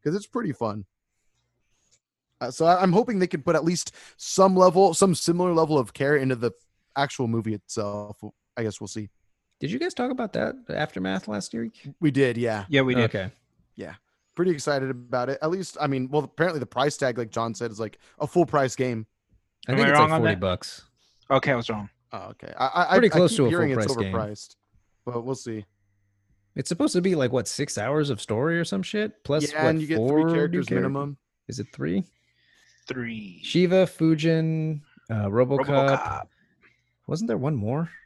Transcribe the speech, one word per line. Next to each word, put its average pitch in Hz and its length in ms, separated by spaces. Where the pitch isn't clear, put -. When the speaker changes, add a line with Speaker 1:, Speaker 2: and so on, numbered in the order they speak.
Speaker 1:
'cause 151 100
it's 208 140
pretty 226 240
fun. 107 340
Uh, 123 100
so 160 160
I, 180 160
I'm 190 100
hoping 214 280
they 180 80
can 160 160
put 170 120
at 143 80
least 170 300
some 190 380
level, 180 380
some 190 200
similar 175 400
level 160 240
of 120 160
care 143 240
into 131 180
the 117 160
actual 139 320
movie 110 260
itself. 104 640
I 117 60
guess 107 180
we'll 104 60
see. 104 220
Speaker 2:
Did 143 120
you 240 60
guys 339 160
talk 247 160
about 254 240
that, - 320
the - 100
Aftermath, 185 520
last 208 260
week? 233 340
Speaker 1:
We 156 100
did, 127 280
yeah. 110 300
Speaker 3:
Yeah, 139 140
we 127 140
did. 120 100
Speaker 2:
Okay. 104 240
Speaker 1:
Yeah. 90 180
Pretty 180 160
excited 139 400
about 123 400
it. 135 140
At 160 80
least, 185 280
I 151 60
mean, 131 240
well, 147 140
apparently 160 360
the 117 60
price 143 320
tag, 123 220
like 117 100
John 117 240
said, 117 160
is, 104 100
like, 110 200
a 147 60
full 170 220
price 135 280
game. 120 300
Speaker 2:
I 123 60
Speaker 3:
Am 135 40
Speaker 2:
think 139 100
Speaker 3:
I 139 40
Speaker 2:
it's, 147 80
Speaker 3:
wrong 156 100
Speaker 2:
like, 160 60
Speaker 3:
on 156 60
Speaker 2:
forty 107 120
Speaker 3:
that? 90 60
Speaker 2:
bucks. 92 420
Speaker 3:
Okay, 135 220
I 127 40
was 117 140
wrong. 104 200
Speaker 1:
Oh, 98 200
okay. - 260
I, 147 320
I, 175 80
Speaker 2:
Pretty 240 160
Speaker 1:
I 156 40
Speaker 2:
close 175 140
Speaker 1:
keep 226 60
Speaker 2:
to 139 80
a 117 40
Speaker 1:
hearing 160 260
Speaker 2:
full 110 80
Speaker 1:
it's 131 100
Speaker 2:
price 113 100
game. 95 120
Speaker 1:
overpriced, 107 400
but 120 180
we'll 131 120
see. 110 280
Speaker 2:
It's 139 140
supposed 220 240
to 180 80
be, 190 120
like, 131 180
what, 123 160
six - 300
hours 143 320
of 117 100
story 147 400
or 165 60
some 196 160
shit? 214 420
Plus, 147 300
Speaker 1:
Yeah, 156 100
Speaker 2:
what, 160 60
Speaker 1:
and 160 120
you 151 40
get 151 120
Speaker 2:
four 117 120
Speaker 1:
three 156 140
Speaker 2:
new 165 100
Speaker 1:
characters 170 340
Speaker 2:
char- 180 120
Speaker 1:
minimum. 139 380
Speaker 2:
Is 127 120
it 113 120
three? 170 320
Speaker 3:
Three. 113 560
Speaker 2:
Shiva, 180 420
Fujin, 160 960
uh, 107 160
RoboCop. 127 400
Speaker 3:
RoboCop. 139 600
Speaker 2:
Wasn't 190 220
there 226 100
one 147 180
more? 127 340